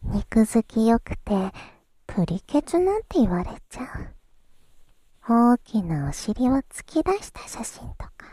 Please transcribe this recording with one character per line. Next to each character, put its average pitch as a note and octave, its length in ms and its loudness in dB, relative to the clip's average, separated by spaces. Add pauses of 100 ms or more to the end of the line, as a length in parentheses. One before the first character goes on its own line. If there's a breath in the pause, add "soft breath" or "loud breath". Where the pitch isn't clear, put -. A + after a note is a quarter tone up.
肉 - 420 2
付 A3+ 180 0
き A3 260 0
良 A#3 120 4
く - 160 -8
て、 F#3+ 360 -2 (540 loud breath)
プ F3 200 -2
リ F3 160 -4
ケ D4 200 0
ツ E4+ 160 -2
な F#4+ 200 2
ん A4+ 40 -6
て - 180 0
言 G#3 100 4
わ F3 120 0
れ - 80 -6 (200)
ち - 80 -16
ゃ B3+ 60 -8 (1400)
う。 A#3 260 6
大 - 40 -2
き - 240 -2
な D#3 260 -2
お D3 40 -4
尻 B3 380 -2
を C4+ 60 4
突 - 280 -6
き - 180 -2
出 G4 200 0
し - 80 -16
た - 180 -18
写 - 160 -10
真 - 300 -14
と - 100 -12
か。 - 280 -20